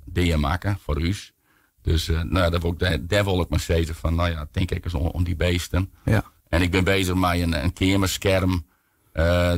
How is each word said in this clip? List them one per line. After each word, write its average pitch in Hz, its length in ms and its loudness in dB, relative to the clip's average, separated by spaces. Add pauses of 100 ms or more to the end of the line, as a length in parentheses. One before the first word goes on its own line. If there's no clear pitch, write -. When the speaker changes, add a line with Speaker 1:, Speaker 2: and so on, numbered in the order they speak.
Speaker 1:
dingen 85 340 0
maken 90 440 -2
voor 76 180 -4
u. 90 140 -2 (680)
Dus, 82 280 0
eh, 82 120 0
nou - 220 -2
ja, 85 60 2
daar 85 100 0
wil 85 120 -2
ik, 82 80 -6
daar, 87 280 -2
daar 104 160 2
wil 92 180 0
ik 82 80 -4
maar 82 100 -2
zeggen 82 360 -2
van, 82 200 -2
nou 87 140 0
ja, 76 220 -6
denk 90 200 -2
ik 90 140 -4
eens 85 80 -4
om, 80 140 0
om 87 160 -2
die 87 120 -2
beesten. 87 560 0 (140)
Speaker 2:
Ja. 107 180 2 (260)
Speaker 1:
En 85 120 0
ik 87 100 2
ben 92 120 2
bezig 95 320 2
met 87 240 2
een, 80 240 0
een 87 100 0
kamerscherm. 95 920 0 (460)
Eh, 87 460 2